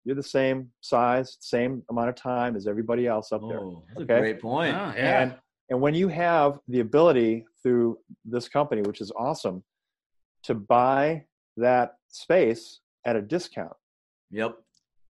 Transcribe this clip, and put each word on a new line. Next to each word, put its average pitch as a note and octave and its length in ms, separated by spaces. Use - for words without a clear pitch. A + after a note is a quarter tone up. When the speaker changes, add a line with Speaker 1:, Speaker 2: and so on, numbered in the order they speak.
Speaker 1:
you're C3 120
the C#3 60
same C3 480
size, B2 600
same B2 500
amount A#2 180
of B2 60
time B2 420
as G2 100
everybody A#2 400
else G#2+ 240
up A2 180
there. F#2 120
Speaker 2:
Oh, F2 280
that's A2+ 120
a - 40
Speaker 1:
Okay? A#2+ 160
Speaker 2:
great A2 200
point. D3+ 340
Speaker 3:
Ah, F3 220
yeah. C3 260
Speaker 1:
And, B2+ 120
and B2+ 100
when D3 140
you F#3 140
have D#3+ 500
the B2 120
ability A#2 640
through A#2+ 360
this A#2 240
company, C#3+ 340
which G#2 200
is G2+ 100
awesome, A2+ 500
to B2+ 100
buy C3+ 680
that B2 380
space - 720
at A#2+ 120
a G#2 60
discount G#2+ 520
Speaker 2:
Yep. A2 260